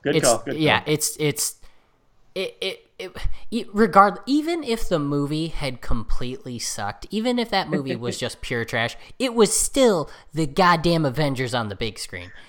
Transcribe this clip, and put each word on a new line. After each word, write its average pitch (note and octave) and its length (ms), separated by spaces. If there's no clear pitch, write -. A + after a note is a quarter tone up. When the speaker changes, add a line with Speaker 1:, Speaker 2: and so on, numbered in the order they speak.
Speaker 1:
Good C#3+ 140
Speaker 2:
It's, D3+ 100
Speaker 1:
call. A#2 120
Good C3+ 180
Speaker 2:
yeah, C#3+ 240
Speaker 1:
call. D3+ 140
Speaker 2:
it's, - 260
it's, - 360
it, F#3 260
it, F#3+ 380
it, F#3 180
e-, A3+ 220
regard-, G3+ 540
even D4+ 380
if A3+ 240
the E3+ 100
movie C#3+ 500
had C3+ 340
completely B2 760
sucked, - 520
even A#3+ 280
if A3+ 120
that F#3+ 180
movie C3+ 280
was A#2 220
Speaker 1:
<laughs> - 60
Speaker 2:
just - 160
pure A#2 240
trash, A#2 320
it B3 160
was A3+ 240
still A3 500
the D#3 140
goddamn E3+ 580
Avengers C3 500
on A2+ 140
the F#2+ 80
big A2 220
screen. F2+ 340